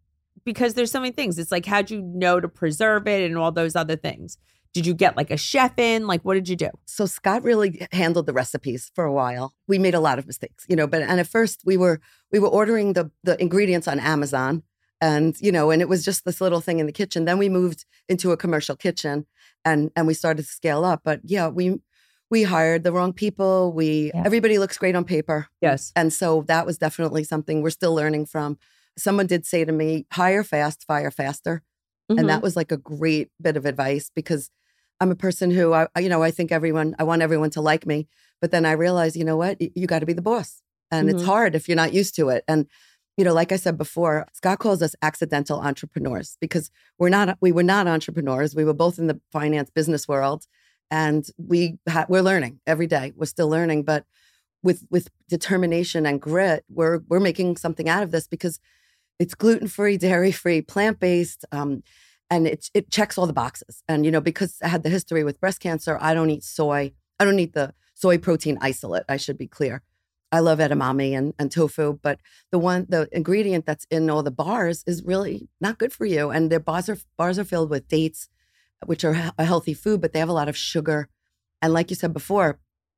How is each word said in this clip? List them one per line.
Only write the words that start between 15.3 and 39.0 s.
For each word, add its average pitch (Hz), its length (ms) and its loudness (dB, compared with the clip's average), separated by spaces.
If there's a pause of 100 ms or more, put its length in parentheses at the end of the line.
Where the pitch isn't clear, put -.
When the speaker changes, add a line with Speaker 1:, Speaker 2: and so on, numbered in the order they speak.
Speaker 2:
you 196 120 2
know, 156 180 4
and 160 100 4
it 175 80 0
was 180 160 0
just 185 200 -4
this 180 160 -6
little 175 200 0
thing 165 200 -2
in 156 60 0
the 147 60 -6
kitchen. 180 320 -4
Then 175 140 2
we 202 100 2
moved 180 360 0 (240)
into 180 240 0
a 165 40 2
commercial 156 380 -2
kitchen 151 520 -4 (380)
and, 156 300 2
and 160 140 2
we 160 60 2
started 156 280 0
to 131 60 -12
scale 156 360 -2
up. 175 200 0
But 151 180 -2
yeah, 175 260 -2
we, 180 300 0 (500)
we 226 140 4
hired 165 400 2
the 170 100 2
wrong 180 200 0
people. 190 600 0
We, 156 400 0
Speaker 3:
Yeah. 170 140 -2
Speaker 2:
everybody 214 320 4
looks 196 180 0
great 185 200 0
on 175 80 0
paper. 156 420 -2 (140)
Speaker 1:
Yes. 143 340 0
Speaker 2:
And 160 180 2
so 160 360 2
that 165 180 2
was 170 120 -4
definitely 156 440 -2
something 156 400 -2
we're 160 80 0
still 165 240 0
learning 151 320 0
from. 147 320 -6 (380)
Someone 196 300 0
did 175 180 0
say 165 200 0
to 160 80 0
me, 156 400 -2
"Hire 190 320 2
fast, 151 420 -2
fire 147 240 -2
faster." 147 520 -6 (480)
Speaker 1:
Mm-hmm. 226 100 4
Speaker 2:
And - 80 4
that 156 140 2
was, 185 120 0
like, 165 160 -2
a 160 60 0
great 151 520 -2 (140)
bit 160 140 0
of 139 100 -4
advice 139 480 -2
because 156 360 -4 (500)
I'm 185 100 4
a 180 60 0
person 180 340 0
who, 175 220 4
I, 160 240 4
I, 175 40 0
you 185 80 0
know, 165 140 2
I 165 80 4
think 165 220 -4
everyone, 160 480 0
I - 20 0
want 165 180 2
everyone 156 300 2
to 156 100 -6
like 156 260 2
me. 156 200 -2 (340)
But 170 120 0
then 170 120 2
I 156 80 4
realized, 165 440 2